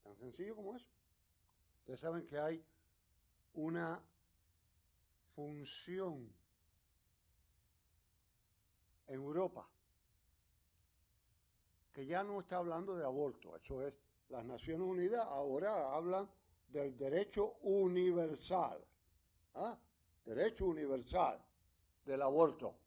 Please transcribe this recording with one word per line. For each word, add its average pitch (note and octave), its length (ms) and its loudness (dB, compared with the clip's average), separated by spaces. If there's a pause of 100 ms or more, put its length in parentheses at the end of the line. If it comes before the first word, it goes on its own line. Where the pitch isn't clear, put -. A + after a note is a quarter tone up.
Tan G2+ 140 -20
sencillo C#3 400 -10
como G#3 180 -10
eso. B3 140 -16 (920)
Ustedes B2+ 200 -12
saben E3 260 -4
que C#3+ 120 -6
hay D#3+ 260 -2 (880)
una E3 480 -2 (1300)
función D3 960 -8 (2750)
en C#3 80 -10
Europa D3+ 540 -2 (2250)
que C#3 140 -10
ya F3 160 0
no G3+ 180 -4
está F3+ 180 -6
hablando F3 380 -2
de D#3+ 80 -2
aborto. B2+ 520 -2
Eso C3 260 -8
es, C#3 120 -4 (340)
las B2 160 -8
Naciones D#3+ 420 -4
Unidas F#3+ 400 2
ahora C#3+ 680 0
hablan F3+ 360 0 (380)
del C#3+ 280 -2
derecho F3 680 2
universal. F3+ 1200 4 (680)
¿Ah? G3+ 220 -4 (480)
Derecho F#3+ 420 0
universal D3+ 800 0 (600)
del C3+ 180 0
aborto. C#3 540 6 (100)